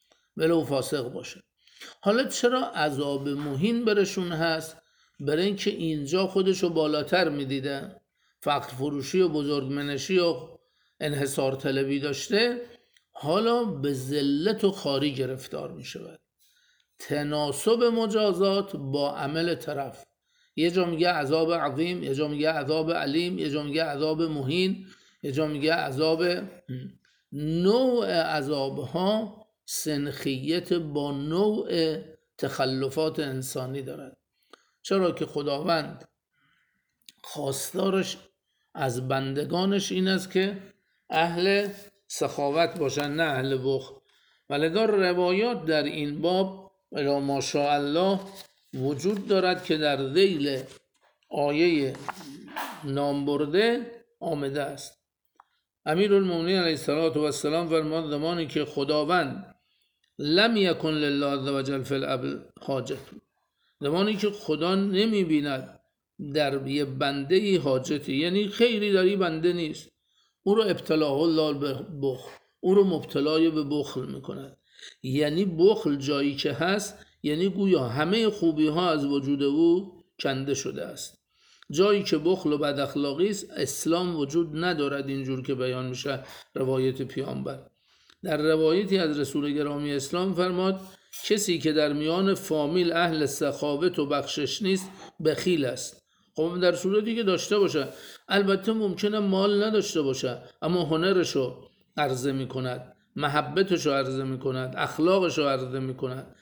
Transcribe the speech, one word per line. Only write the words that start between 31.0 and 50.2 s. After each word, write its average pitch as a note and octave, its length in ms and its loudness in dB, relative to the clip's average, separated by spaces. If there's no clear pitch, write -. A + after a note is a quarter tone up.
نوع D#3+ 840 0
تخلفات C3+ 800 -2
انسانی C3 640 -6
دارد. C#3+ 340 -14
چرا F#3+ 300 2
که D#3 140 -4
خداوند D3 840 -2
خواستارش F#3 920 -2
از B2+ 340 -2
بندگانش D3 840 0
این F#3 160 0
است F#3+ 220 0
که G3 280 0
اهل F3 580 2
سخاوت D3+ 720 0
باشن، C#3+ 320 -2
نه D#3 120 0
اهل C3+ 420 0
بخل. C3+ 300 -2
و C#3+ 40 -4
لذا D#3+ 300 2
روایات F#3+ 800 2
در D#3 180 2
این D3 380 -4
باب، F#3 520 0
الا C#3+ 280 0
ماشاءالله، C#3+ 1000 0
وجود D3 540 -2
دارد F#3 360 2
که D#3 120 2
در C#3 360 0
ذیل D3 500 2